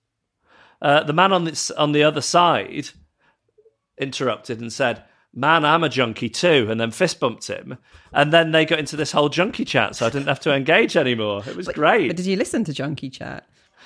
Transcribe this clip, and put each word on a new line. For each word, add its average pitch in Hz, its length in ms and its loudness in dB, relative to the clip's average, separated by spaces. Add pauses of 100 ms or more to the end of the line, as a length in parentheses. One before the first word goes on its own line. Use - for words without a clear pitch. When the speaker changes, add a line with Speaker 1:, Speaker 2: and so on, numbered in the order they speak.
(800)
Speaker 1:
Uh, 151 220 4
the 147 100 -4
man 190 180 4
on 175 140 2
this, - 260 -6
on 147 220 0
the 147 100 4
other 151 160 2
side 147 680 0 (1080)
interrupted 127 640 -4
and 117 140 -10
said, 120 280 0 (320)
"Man, 151 300 4
I'm 160 220 4
a 143 40 0
junkie 120 380 -2
too," 143 420 2
and 113 100 -2
then 113 120 -2
fist - 300 -2
bumped 120 260 -4
him. 113 300 -12 (340)
And 147 220 2
then 165 180 4
they 160 140 4
got 156 140 0
into 147 180 -8
this - 160 -4
whole 147 160 2
junkie 180 360 -2
chat, 107 300 0
so 120 100 -2
I 113 40 2
didn't 139 180 -4
have 143 140 -2
to 151 120 2
engage 170 440 2
anymore. 110 500 0
It - 80 -12
was - 120 -10
Speaker 2:
But, - 80 -8
Speaker 1:
great. 160 340 2
Speaker 2:
but 165 80 -6
did 180 80 -4
you 190 100 0
listen 240 300 -2
to 151 80 -6
junkie 139 360 -8
chat? - 380 -14 (380)